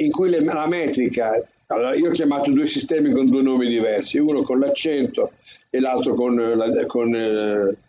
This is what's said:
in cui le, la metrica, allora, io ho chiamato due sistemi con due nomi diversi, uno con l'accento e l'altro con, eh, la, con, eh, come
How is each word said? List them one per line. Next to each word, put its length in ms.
in 60
cui 180
le, 140
la 240
metrica, 640
allora, 260
io 160
ho 40
chiamato 380
due 160
sistemi 440
con 160
due 140
nomi 260
diversi, 500
uno 260
con 160
l'accento 720
e 100
l'altro 360
con, 240
eh, 160
la, 300
con, 300
eh, 140
come 460